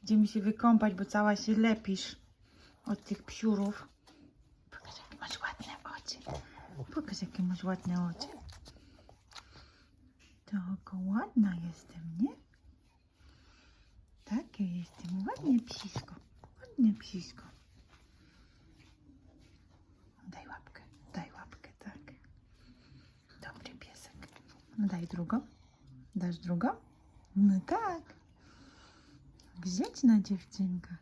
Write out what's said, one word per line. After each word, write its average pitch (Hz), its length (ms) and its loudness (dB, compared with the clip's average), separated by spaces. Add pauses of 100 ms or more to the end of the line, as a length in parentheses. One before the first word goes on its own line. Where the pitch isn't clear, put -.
Idziemy 214 220 8
się 214 140 0
wykąpać, 214 540 6
bo 190 100 -4
cała 208 320 4
się 214 200 0
lepisz 220 600 2 (720)
od 214 180 -2
tych - 180 -6
psiurów. 202 640 0 (800)
Pokaż, - 280 -18
jakie - 220 -18
masz - 220 -10
ładne - 320 -8 (220)
oczy. - 200 -10 (800)
Pokaż, - 280 -4
jakie 190 200 -4
masz 180 220 0
ładne 180 460 0
oczy. 220 160 -8 (2250)
Taka 190 600 -6
ładna 202 500 4 (120)
jestem, 165 360 -12 (180)
nie? 285 160 2 (1900)
Takie 208 400 -4
jestem. 175 640 -6
Ładnie 311 340 2
psisko. - 540 -10 (460)
Ładnie 285 340 4
psisko. - 480 -12 (2750)
Daj - 200 -16
łapkę. - 340 -18 (320)
Daj - 180 -8
łapkę, - 460 -20
tak. - 200 -14 (1400)
Dobry - 320 -16
piesek. - 540 -20 (500)
Daj 185 280 0
drugą. 175 340 -2 (760)
Dasz 175 220 -2
drugą? 175 300 0 (680)
No 196 300 8
tak. 370 480 -2 (1500)
Grzeczna 220 560 6
dziewczynka. 180 800 -4